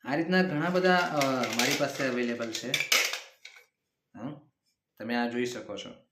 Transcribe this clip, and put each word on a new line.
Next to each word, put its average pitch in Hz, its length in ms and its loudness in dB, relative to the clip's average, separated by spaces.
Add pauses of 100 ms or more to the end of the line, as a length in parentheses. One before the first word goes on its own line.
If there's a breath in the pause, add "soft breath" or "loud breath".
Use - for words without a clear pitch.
આ 127 100 -4
રીતના 175 280 4
ઘણા 156 280 0
બધા, 180 260 4
અ, 170 240 2 (360)
મારી 131 220 2
પાસે 139 300 -2
અવેલેબલ 117 440 -2
છે. 120 180 -6 (1400)
હં? 131 200 -10 (640)
તમે 113 160 -6
આ 120 140 0
જોઈ 120 180 -2
શકો 104 300 -8
છો. - 180 -12 (180)